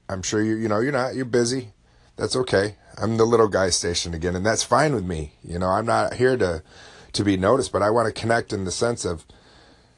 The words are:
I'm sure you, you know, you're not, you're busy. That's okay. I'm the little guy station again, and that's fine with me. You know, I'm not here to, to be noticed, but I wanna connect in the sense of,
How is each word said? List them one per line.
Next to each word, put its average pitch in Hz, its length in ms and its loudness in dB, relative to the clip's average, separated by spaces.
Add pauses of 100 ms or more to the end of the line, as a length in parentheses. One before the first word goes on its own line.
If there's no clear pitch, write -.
I'm 95 140 -8
sure 107 200 0
you, 110 140 0
you 113 100 -2
know, 107 140 0
you're 135 100 0
not, 127 240 -2
you're 127 100 -4
busy. 120 500 0 (420)
That's 107 180 -4
okay. 104 400 0 (260)
I'm 110 180 0
the 113 60 6
little 113 220 6
guy 95 240 2
station 85 420 -2
again, 87 220 -2
and 92 100 -4
that's 110 200 0
fine 139 320 2
with 101 80 -4
me. 78 300 -8 (100)
You 87 160 -8
know, 92 80 0
I'm 104 180 0
not 110 280 0
here 127 240 2
to, 85 260 -2 (480)
to - 100 -2
be 98 140 2
noticed, 107 340 2
but 95 140 0
I 107 60 2
wanna 113 200 2
connect 113 420 -2
in 98 120 -4
the 87 80 -6
sense 117 320 -2
of, 87 200 -6 (720)